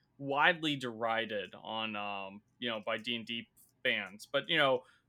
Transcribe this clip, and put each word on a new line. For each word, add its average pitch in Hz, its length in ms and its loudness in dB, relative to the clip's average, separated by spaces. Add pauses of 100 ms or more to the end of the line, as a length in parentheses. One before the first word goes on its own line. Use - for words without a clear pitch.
(200)
widely 151 560 4
derided 113 880 -2
on, 110 320 -4
um, 101 460 -6 (180)
you 120 100 -4
know, 110 160 -2
by 113 120 0
D 117 180 -4
and 113 100 -6
D 117 220 -8 (360)
fans. 107 480 -2
But, 139 160 0
you 165 100 2
know, 135 260 4 (260)